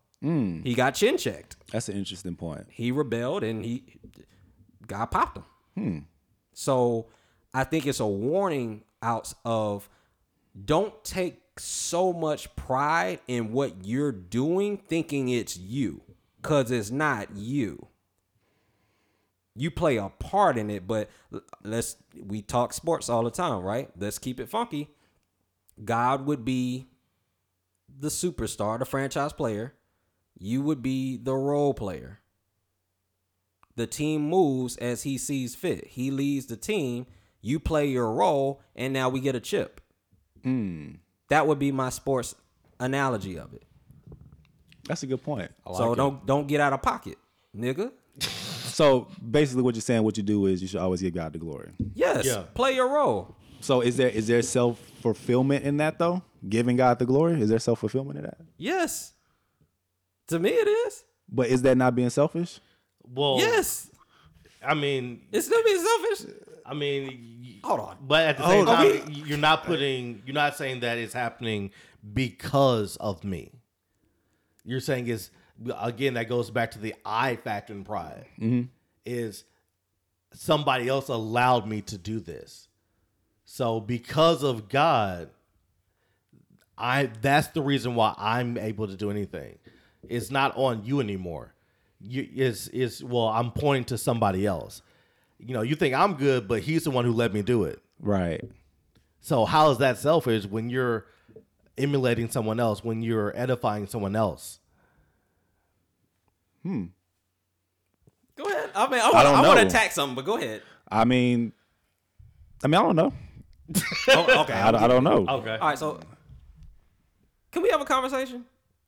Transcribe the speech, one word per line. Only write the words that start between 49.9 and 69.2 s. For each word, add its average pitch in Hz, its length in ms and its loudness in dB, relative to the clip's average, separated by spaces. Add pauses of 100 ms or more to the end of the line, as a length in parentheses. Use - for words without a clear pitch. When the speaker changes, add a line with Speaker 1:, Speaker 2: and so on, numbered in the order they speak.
Speaker 1:
what 107 140 2
you 104 60 -2
do 101 220 4
is 92 160 2
you 92 60 -4
should 92 140 -4
always 92 200 0
give 90 140 -2
God 80 180 -6
the 82 60 -10
glory. 73 320 -10 (240)
Speaker 2:
Yes, 480 320 2
Speaker 3:
Yeah. 107 160 0 (100)
Speaker 2:
play 262 220 2
your 254 140 2
role. 190 460 0 (260)
Speaker 1:
So 127 200 2
is 120 160 2
there, 127 120 4
is 110 180 0
there 117 160 4
self-fulfillment 123 1200 0
in 143 120 0
that, 156 200 0
though? 175 240 0 (260)
Giving 120 300 2
God 123 220 6
the 123 80 0
glory? 151 340 2
Is 107 80 4
there 113 80 6
self-fulfillment 127 640 -2
in - 60 -10
that? - 120 -12 (200)
Speaker 2:
Yes. 320 560 -4 (1120)
To 170 120 0
me, 190 100 2
it 427 180 2
is. 440 380 0 (240)
Speaker 1:
But 120 180 0
is 127 140 2
that 127 160 6
not 127 180 4
being 123 140 2
selfish? 165 500 -2 (440)
Speaker 3:
Well, 131 360 0
Speaker 2:
Yes. 440 500 0 (720)
Speaker 3:
I 135 120 0
mean, 135 480 -2 (100)
Speaker 2:
It's 330 160 0
still 453 160 4
being 392 180 4
selfish. 415 520 -2 (320)
Speaker 3:
I 127 80 -12
mean, 135 680 -6
y-, 113 220 -18
Speaker 2:
Hold 165 160 -2
on. - 260 -10
Speaker 3:
but 156 220 4
at 143 100 2
the - 80 -4
same 185 200 8
Speaker 1:
Hold 226 40 6
on. 233 60 6
Speaker 3:
time, - 380 6
y-, 147 120 -12